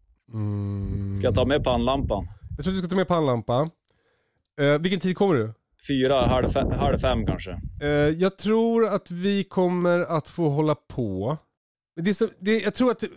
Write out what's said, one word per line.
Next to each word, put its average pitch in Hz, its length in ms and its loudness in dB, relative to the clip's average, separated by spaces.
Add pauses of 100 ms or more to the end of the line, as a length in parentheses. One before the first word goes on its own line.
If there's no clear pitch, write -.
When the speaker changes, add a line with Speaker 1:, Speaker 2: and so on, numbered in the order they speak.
(320)
Speaker 1:
Mm. 101 840 -4
Speaker 2:
Ska 98 100 -2
jag 117 80 2
ta 127 100 4
med 143 200 0
pannlampan? 123 640 0 (280)
Speaker 1:
Jag 143 80 -10
tror 185 100 -2
du 190 40 -4
ska 175 100 -6
ta 180 80 -2
med 190 120 0
pannlampa. 139 600 0 (920)
Eh, 147 180 4
vilken 180 220 0
tid 180 160 -2
kommer 196 180 2
du? 113 180 0 (360)
Speaker 2:
Fyra, 131 380 2
halv 123 220 2
fe-, 127 280 0
halv 135 220 0
fem 120 280 0
kanske. 92 340 -6 (220)
Speaker 1:
Eh, 147 60 -2
jag 156 500 2
tror 226 480 2
att 196 240 -4
vi 190 340 0
kommer 175 540 2
att 170 300 -2
få 165 200 0
hålla 151 260 2
på. 110 640 -4 (600)
Men 165 80 -6
det 202 60 4
är 202 40 2
så, 226 140 0 (100)
det, 214 220 0
jag 196 140 -4
tror 254 160 2
att 220 140 -4 (120)